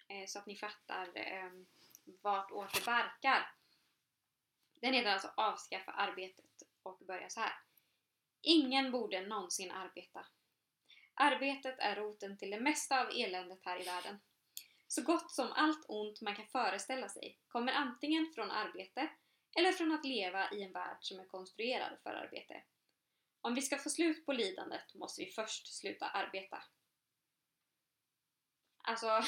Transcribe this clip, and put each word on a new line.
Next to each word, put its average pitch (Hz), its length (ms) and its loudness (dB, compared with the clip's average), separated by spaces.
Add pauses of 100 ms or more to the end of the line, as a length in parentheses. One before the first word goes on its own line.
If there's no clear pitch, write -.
Eh, 196 180 -10
så 202 120 -8
att 202 80 -14
ni 202 100 -10
fattar, 185 580 -8
ehm, 185 520 -8 (560)
vart 196 280 0
åt 196 240 -6
det - 100 0
barkar. - 680 2 (1300)
Den 254 140 4
heter 240 180 6
alltså 190 240 0
Avskaffa 196 540 0
arbetet 190 720 -6 (200)
och 190 240 -12
börjar 185 220 -8
så 226 120 -6
här. 220 120 0 (880)
Ingen 269 500 8
borde 214 340 0
någonsin 190 440 -4
arbeta. 185 560 -10 (880)
Arbetet 269 640 4
är 202 180 2
roten 208 420 -6
till 196 120 -6
det 208 100 -4
mesta 277 460 4
av - 80 -4
eländet 185 500 -2
här 180 180 -2
i - 20 -6
världen. 180 360 -4 (680)
Så - 140 0
gott 330 300 2
som 240 200 0
allt 302 360 4
ont 214 320 -4
man 208 160 -4
kan 214 100 -12
föreställa 233 600 0
sig - 300 -12 (100)
kommer 240 240 0
antingen 294 600 2
från 214 160 -4
arbete 208 580 -4 (480)
eller 359 160 8
från 330 200 2
att 311 140 0
leva 196 460 0
i 202 100 -4
en 190 100 -8
värld 180 280 -6
som 190 200 -8
är 185 40 -14
konstruerad 196 800 -4
för - 80 -6
arbete. - 520 -10 (760)
Om 233 140 -2
vi 269 80 0
ska - 160 0
få 302 120 -4
slut 320 360 2
på 277 60 2
lidandet - 640 -2
måste - 300 -8
vi 190 60 -8
först - 360 -6 (140)
sluta - 280 -6
arbeta. - 540 -6 (2250)
Alltså 226 460 2